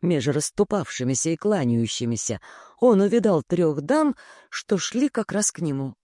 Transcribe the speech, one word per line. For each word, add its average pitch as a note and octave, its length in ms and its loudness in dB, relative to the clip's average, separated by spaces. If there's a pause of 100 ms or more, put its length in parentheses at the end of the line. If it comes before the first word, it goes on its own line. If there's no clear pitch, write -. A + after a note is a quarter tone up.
меж D#3+ 260 0
расступавшимися D3 1040 -2
и E3 60 -2
кланяющимися, A#2 1000 -2 (400)
он A3+ 220 6
увидал G3+ 400 2
трёх D#3 400 0
дам, C#4+ 340 0 (340)
что - 280 -4
шли B3+ 320 -2
как - 220 -6
раз G#3 200 -2
к - 80 -18
нему. C#3 440 -4